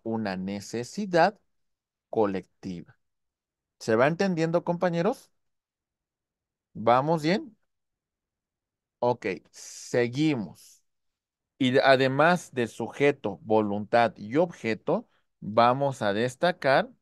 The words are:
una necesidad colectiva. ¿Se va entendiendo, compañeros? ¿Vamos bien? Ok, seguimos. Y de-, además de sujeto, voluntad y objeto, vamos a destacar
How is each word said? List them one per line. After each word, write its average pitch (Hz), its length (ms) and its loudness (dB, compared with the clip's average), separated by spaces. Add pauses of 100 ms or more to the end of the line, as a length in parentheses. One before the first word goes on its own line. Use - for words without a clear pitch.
una 110 340 -4
necesidad 120 1040 -2 (680)
colectiva. 95 880 -4 (840)
¿Se 113 180 0
va 131 100 4
entendiendo, 165 580 -2
compañeros? 175 680 -4 (1400)
¿Vamos 131 500 2
bien? 220 340 -4 (1400)
Ok, 120 260 -2 (260)
seguimos. 120 1300 -4 (760)
Y 127 120 2
de-, 131 120 4
además 139 720 2
de 120 140 -2
sujeto, 117 760 -4
voluntad 107 760 0
y 107 200 -6
objeto, 165 720 -2 (320)
vamos 123 600 2
a 101 120 0
destacar 147 760 0 (120)